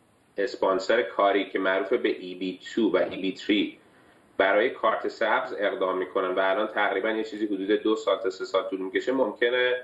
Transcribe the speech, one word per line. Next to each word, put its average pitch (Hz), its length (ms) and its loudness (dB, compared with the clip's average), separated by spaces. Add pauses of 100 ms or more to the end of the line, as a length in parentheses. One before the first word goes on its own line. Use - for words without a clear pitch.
(380)
اسپانسر 98 640 2
کاری 101 480 2
که - 100 -2
معروف 95 340 0
به 110 160 2
ای 92 260 -6
بی 92 240 -6 (140)
تو 107 180 2
و 90 60 4
ای 80 240 -2
بی 95 120 -2
تری 101 440 -2 (600)
برای 101 320 4
کارت 107 380 0
سبز 110 520 0
اقدام 92 380 0
می‌کنن 92 380 -2
و 95 40 2
الان 95 280 2
تقریباً 101 420 0
یه 110 140 0
چیزی 107 220 -4
حدود 98 260 -2
دو 107 240 2
سال 98 220 0
تا 95 120 -4
سه 92 160 -6
سال 90 240 0
طول 95 120 -4
می‌کشه، 95 300 -2
ممکنه 123 640 0 (100)